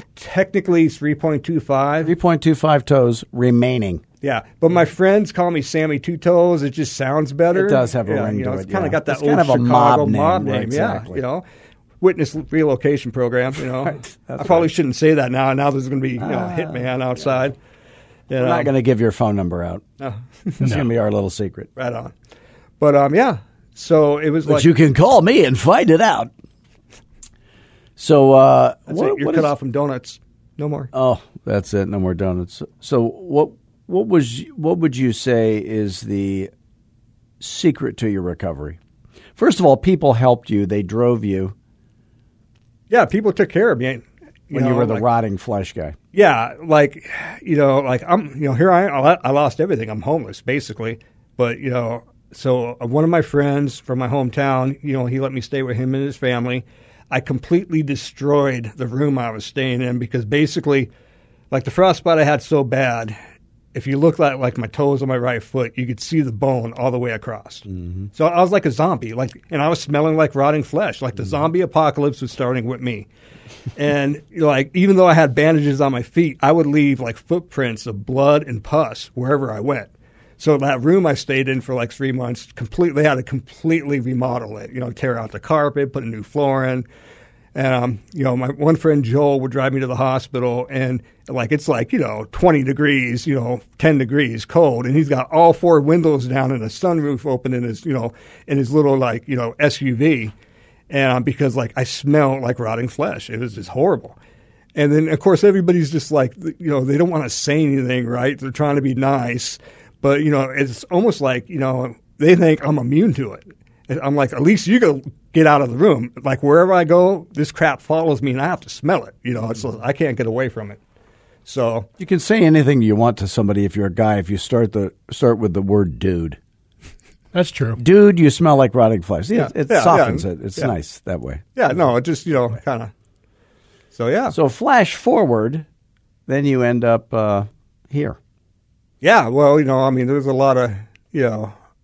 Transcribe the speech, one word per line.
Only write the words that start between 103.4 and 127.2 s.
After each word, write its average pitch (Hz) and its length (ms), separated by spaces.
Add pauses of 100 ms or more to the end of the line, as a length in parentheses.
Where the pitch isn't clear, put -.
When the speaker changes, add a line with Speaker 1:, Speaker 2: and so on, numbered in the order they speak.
Speaker 1:
just 95 140
horrible. 147 500 (560)
And 147 180
then, 156 160
of 156 120
course, 190 240
everybody's 180 480
just 160 180
like, 131 240 (240)
you 170 100
know, 139 160
they 139 140
don't 175 120
wanna 147 200
say 147 320
anything, 127 440
right? 127 300
They're 135 140
trying 143 240
to 143 80
be 131 140
nice. 123 640 (420)
But, 139 240
you 151 80
know, 135 180
it's 131 400
almost 185 300
like, 127 280
you 165 120
know, 127 340 (240)
they 165 160
think 160 320
I'm 151 120
immune 143 360
to 127 200
it. - 100 (440)
And 143 120
I'm 139 160
like, 139 160
"At 135 100
least 185 240
you 226 140
go 147 200 (320)
get 160 140
out 147 160
of 127 80
the 117 60
room." 135 360 (120)
Like, 135 180
wherever 170 300
I 180 100
go, 180 520
this 147 180
crap 147 280
follows 156 400
me 131 120
and 131 100
I 147 40
have 175 160
to - 60
smell 147 360
it. - 180
You 120 100
know, 113 160
it's, 110 160
I 117 280
can't 135 240
get 120 100
away 123 220
from 104 240
it. - 80 (640)
So 113 440 (100)
Speaker 2:
You 180 80
can 185 120
say 220 240
anything 147 400
you 107 140
want 117 220
to 101 100
somebody 101 360
if 95 120
you're 101 100
a 90 80
guy, 107 240
if 87 100
you 101 100
start 117 340
the, 101 200 (200)
start 117 260
with 104 160
the 98 80
word 98 380
dude. 85 360 (920)